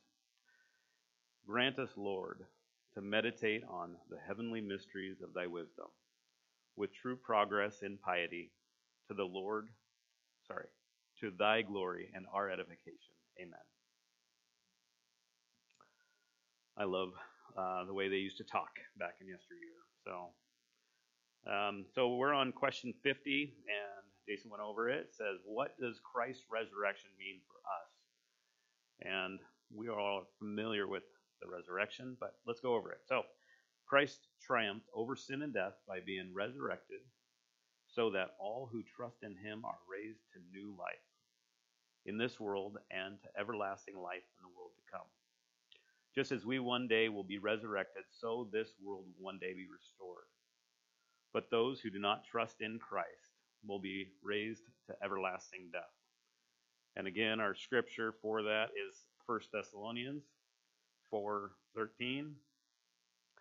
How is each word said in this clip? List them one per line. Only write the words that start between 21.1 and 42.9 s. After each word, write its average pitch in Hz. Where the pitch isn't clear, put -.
um, 101
so 123
we're 135
on 131
question 127
fifty, 139
and 101
Jason 104
went 104
over 107
it. 139
It -
says, 101
"What 110
does 120
Christ's 127
resurrection 101
mean 95
for -
us?" 85
And 95
we 110
are 107
all 101
familiar 104
with 95
the 87
resurrection, 92
but 101
let's 117
go 123
over 90
it. -
So, 123
Christ 139
triumphed 110
over 117
sin 139
and 143
death 101
by 95
being 92
resurrected 101
so 113
that 95
all 113
who 113
trust -
in 104
him 107
are 98
raised 104
to 95
new 98
life 87
in 101
this 120
world 101